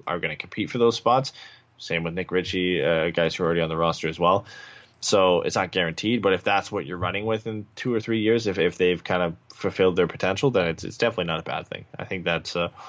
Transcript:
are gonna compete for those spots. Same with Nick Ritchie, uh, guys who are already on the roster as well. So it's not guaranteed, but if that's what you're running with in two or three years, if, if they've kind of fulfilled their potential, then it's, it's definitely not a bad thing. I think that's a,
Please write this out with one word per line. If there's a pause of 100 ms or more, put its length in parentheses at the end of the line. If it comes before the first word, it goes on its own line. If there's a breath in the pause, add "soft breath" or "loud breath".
are
gonna
compete
for
those
spots. (460 loud breath)
Same
with
Nick
Ritchie,
uh,
guys
who
are
already
on
the
roster
as
well. (540 loud breath)
So
it's
not
guaranteed,
but
if
that's
what
you're
running
with
in (100)
two
or
three
years,
if,
if
they've
kind
of (160)
fulfilled
their
potential,
then
it's,
it's
definitely
not
a
bad
thing. (140)
I
think
that's
a, (160 loud breath)